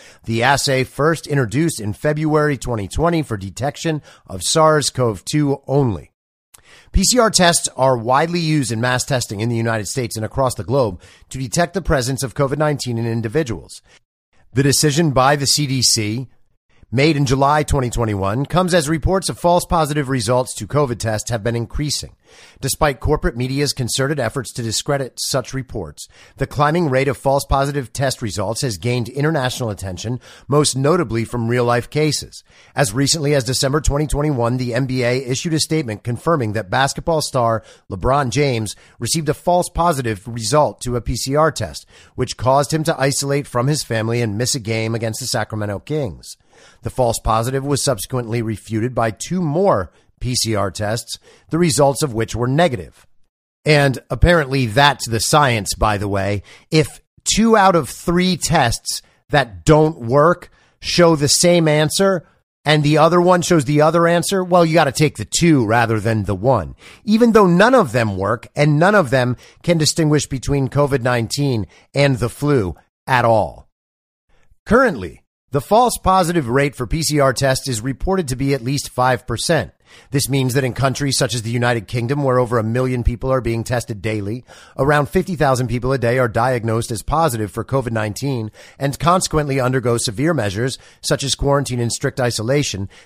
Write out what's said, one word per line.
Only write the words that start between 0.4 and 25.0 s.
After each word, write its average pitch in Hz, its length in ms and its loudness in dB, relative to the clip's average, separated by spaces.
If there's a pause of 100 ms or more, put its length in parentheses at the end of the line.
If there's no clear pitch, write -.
assay 131 400 2
first 147 420 -2
introduced 139 540 -2
in 104 140 -6
February 151 600 0
twenty 110 320 -6
twenty 160 360 0
for 113 120 -6
detection 127 680 -6 (240)
of 92 160 -10
sars 156 480 4
cov 113 340 -2
two 143 400 0
only." 123 460 0 (800)
P 190 120 4
C 233 140 2
R 226 140 4
tests 170 440 2
are 131 220 2
widely 143 420 0
used 156 320 0
in 110 80 -4
mass 123 240 0
testing 117 360 -4
in 113 100 -2
the 117 60 -2
United 113 320 -2
States 123 280 -6
and 110 80 -6
across 127 300 -2
the 104 100 -8
globe 107 380 -2 (280)
to 131 100 -12
detect 170 340 -2
the 190 80 -4
presence 135 400 -2
of 120 140 -8
covid 143 240 0
nineteen 135 400 -2
in 117 80 -2
individuals. 113 760 -4 (720)
The 120 80 2
decision 147 480 2
by 131 260 4
the 139 120 -4
C 147 180 0
D 131 160 -2
C, 113 460 0 (640)
made 143 260 4
in 143 80 2
July 139 380 2
twenty 131 260 0
twenty-one, 107 560 -2
comes 175 300 0
as 156 120 2
reports 165 420 0
of 135 100 -8
false 175 260 2
positive 151 440 -2
results 127 460 0
to 104 120 -10
covid 131 320 0
tests 110 320 -4
have 113 120 -6
been 117 120 -2
increasing. 127 600 -6 (460)
Despite 135 380 -2
corporate 151 380 -2
media's 135 360 -2
concerted 135 460 -2
efforts 120 340 -6
to 123 100 -10
discredit 131 560 -4